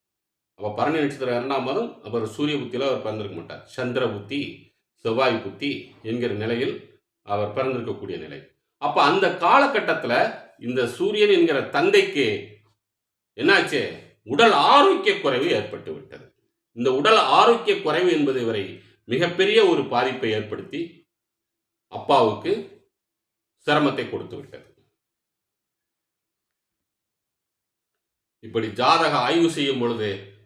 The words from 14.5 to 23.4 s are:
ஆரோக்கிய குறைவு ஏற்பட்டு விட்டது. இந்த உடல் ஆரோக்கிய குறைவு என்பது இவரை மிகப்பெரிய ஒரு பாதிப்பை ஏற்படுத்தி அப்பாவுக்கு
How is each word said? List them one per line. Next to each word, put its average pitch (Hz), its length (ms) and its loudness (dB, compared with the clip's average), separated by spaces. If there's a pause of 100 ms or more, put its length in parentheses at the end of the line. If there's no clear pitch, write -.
ஆரோக்கிய 220 680 4
குறைவு 143 300 0
ஏற்பட்டு 104 440 -4
விட்டது. - 320 -18 (500)
இந்த 123 160 0
உடல் 185 240 4
ஆரோக்கிய 196 640 4
குறைவு 170 300 0
என்பது 139 280 0
இவரை 110 240 -2 (400)
மிகப்பெரிய 185 640 2
ஒரு 156 220 2
பாதிப்பை 123 420 -2
ஏற்படுத்தி 107 500 -6 (1120)
அப்பாவுக்கு 117 600 0 (1120)